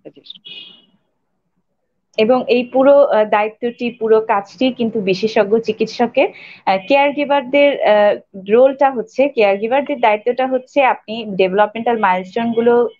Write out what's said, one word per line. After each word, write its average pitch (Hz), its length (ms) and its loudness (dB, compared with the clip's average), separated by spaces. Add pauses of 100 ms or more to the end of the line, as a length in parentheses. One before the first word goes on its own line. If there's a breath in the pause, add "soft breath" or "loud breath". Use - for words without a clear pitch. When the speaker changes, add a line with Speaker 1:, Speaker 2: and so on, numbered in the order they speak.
Speaker 1:
সাজেস্ট - 340 -20
করব। - 540 -20 (1300)
Speaker 2:
এবং 240 300 2
এই 247 180 0
পুরো, 269 380 4
আহ, 214 260 0
দায়িত্বটি, 220 600 -4
পুরো 220 300 0
কাজটি 220 500 -2
কিন্তু 233 300 -4
বিশেষজ্ঞ 208 580 0
চিকিৎসকের। 226 720 -2 (360 loud breath)
আহ, 190 120 0 (100)
কেয়ারগিভারদের, 277 960 0
আহ, 208 320 4 (340)
রোলটা 269 420 4
হচ্ছে, 254 380 -4
কেয়ারগিভারদের 226 720 -2
দায়িত্বটা 240 480 -2
হচ্ছে 254 360 -2
আপনি 226 420 -4
ডেভেলপমেন্টাল 208 720 -2
মাইলস্টোন 202 560 -2
গুলো 240 360 2 (100)